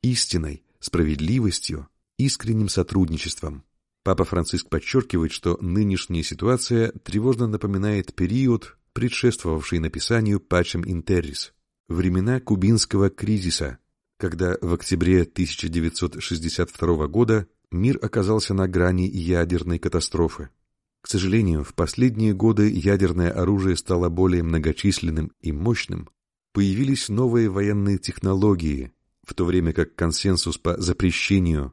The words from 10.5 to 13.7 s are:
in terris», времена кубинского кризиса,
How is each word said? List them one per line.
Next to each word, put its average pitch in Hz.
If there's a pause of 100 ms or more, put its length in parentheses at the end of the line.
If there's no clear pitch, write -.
in 87
terris», 82 (360)
времена 92
кубинского 101
кризиса, 90 (400)